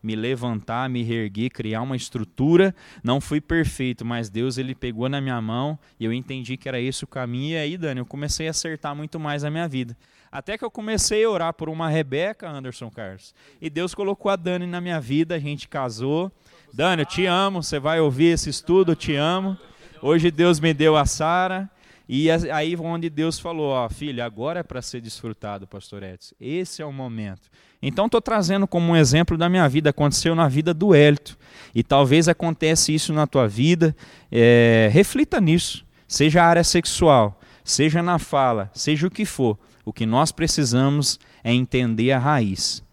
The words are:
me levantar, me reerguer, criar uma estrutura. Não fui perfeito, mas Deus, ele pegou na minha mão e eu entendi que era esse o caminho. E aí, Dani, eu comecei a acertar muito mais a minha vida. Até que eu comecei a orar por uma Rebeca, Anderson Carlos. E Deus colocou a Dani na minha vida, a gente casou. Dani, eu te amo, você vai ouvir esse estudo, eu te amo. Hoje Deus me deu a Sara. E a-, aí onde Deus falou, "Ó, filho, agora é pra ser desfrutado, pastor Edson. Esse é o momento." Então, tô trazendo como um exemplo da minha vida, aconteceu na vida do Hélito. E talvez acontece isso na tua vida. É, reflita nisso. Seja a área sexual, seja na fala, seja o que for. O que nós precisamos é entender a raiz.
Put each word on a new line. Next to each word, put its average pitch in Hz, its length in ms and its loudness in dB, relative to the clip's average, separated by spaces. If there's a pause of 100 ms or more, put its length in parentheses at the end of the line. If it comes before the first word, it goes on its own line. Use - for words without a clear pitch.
me 110 140 -6
levantar, 120 720 -4
me 123 140 -4
reerguer, 113 480 -4
criar 110 320 -8
uma 131 140 -6
estrutura. 156 760 0 (300)
Não 127 180 0
fui 151 200 -4
perfeito, 135 640 -4
mas 117 260 -6
Deus, 117 260 -4
ele 131 160 -8
pegou 123 360 -6
na 139 120 -4
minha 127 220 -6
mão 127 340 -4 (220)
e 113 60 -8
eu 113 80 -2
entendi 127 440 -8
que - 120 -12
era 127 120 -6
esse 127 220 -6
o 135 60 -14
caminho. 131 460 -6
E - 20 -4
aí, 156 200 -6
Dani, 151 220 -6
eu 120 80 -8
comecei 147 400 -8
a 160 60 -6
acertar 156 420 -8
muito 151 240 -12
mais 147 240 -6
a 147 80 -4
minha 165 160 -4
vida. 127 300 -6 (340)
Até 185 260 -10
que 226 80 -12
eu 226 60 -8
comecei 214 540 -2
a 226 40 2
orar 170 240 -2
por 160 160 -10
uma 160 200 -6
Rebeca, 156 600 -4
Anderson 131 400 -14
Carlos. 98 460 -16 (260)
E 160 80 -10
Deus 160 280 -6
colocou 202 340 -4
a 196 60 0
Dani 180 280 -4
na 175 160 -8
minha 175 200 -4
vida, 151 340 -2
a 160 60 -4
gente 147 260 -8
casou. 139 640 -4 (420)
Dani, 165 300 0
eu 139 40 -2
te 180 200 -2
amo, 185 380 0
você 147 160 -4
vai 156 180 0
ouvir 147 280 2
esse 165 220 2
estudo, 170 440 2
eu 147 40 0
te 151 200 -4
amo. 185 420 -2 (420)
Hoje 165 300 2
Deus 165 300 4
me 160 120 2
deu 156 240 4
a 147 80 4
Sara. 185 640 -2 (380)
E 143 240 0
a-, 160 260 0
aí 160 200 -2
onde 165 320 -6
Deus 156 300 -4
falou, 165 300 -6
"Ó, 127 200 -2
filho, 131 340 -8
agora 120 380 -6
é - 20 -8
pra 127 200 -10
ser 123 180 -12
desfrutado, 107 680 -12
pastor 101 360 -16
Edson. 92 360 -18
Esse 170 440 -8
é - 20 -10
o 147 80 -12
momento." 113 560 -10 (320)
Então, 196 300 -2
tô 233 100 2
trazendo 196 460 0
como 170 260 0
um 170 40 6
exemplo 160 420 4
da 170 100 2
minha 180 180 4
vida, 147 220 2
aconteceu 147 460 2
na 165 120 4
vida 156 280 2
do 185 200 4
Hélito. 147 440 6 (360)
E 117 80 2
talvez 143 460 4
acontece 160 680 0
isso 156 160 -2
na 151 160 2
tua 127 220 2
vida. 156 480 2 (340)
É, 117 600 6
reflita 233 480 2
nisso. 170 420 0 (240)
Seja 156 360 4
a 170 40 6
área 170 160 6
sexual, 139 760 4 (240)
seja 160 380 0
na 175 160 0
fala, 120 560 0
seja 151 320 -2
o 185 40 -2
que 214 140 -6
for. 120 340 -2 (240)
O - 80 -10
que 113 140 -6
nós 127 260 2
precisamos 139 880 0 (240)
é 117 120 0
entender 123 580 0
a 131 60 2
raiz. 120 760 0